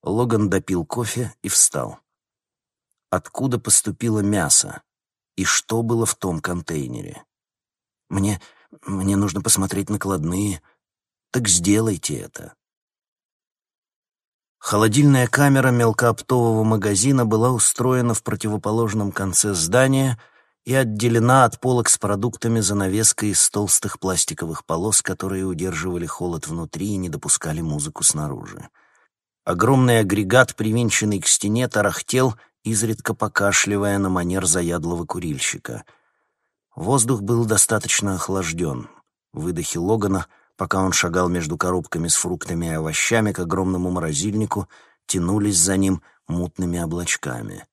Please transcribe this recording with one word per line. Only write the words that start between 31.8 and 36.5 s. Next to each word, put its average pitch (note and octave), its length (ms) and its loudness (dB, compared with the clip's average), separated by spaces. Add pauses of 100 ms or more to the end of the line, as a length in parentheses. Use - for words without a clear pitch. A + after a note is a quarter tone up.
изредка A2 500 -2
покашливая G2+ 840 0
на G2 100 0
манер F2+ 360 0
заядлого F2 640 -2
курильщика. D2+ 760 -6 (920)